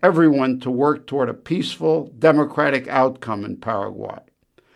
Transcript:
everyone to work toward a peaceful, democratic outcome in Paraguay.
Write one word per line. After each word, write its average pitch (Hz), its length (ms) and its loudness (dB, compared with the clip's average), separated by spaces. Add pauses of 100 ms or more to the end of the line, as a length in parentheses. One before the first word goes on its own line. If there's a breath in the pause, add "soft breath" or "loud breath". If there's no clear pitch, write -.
everyone 147 560 4
to 127 140 -6
work 143 340 0
toward 135 220 -2
a 117 60 -6
peaceful, 160 840 -4
democratic 147 720 2
outcome 131 560 -2
in 101 140 -10
Paraguay. 101 600 -8 (580 soft breath)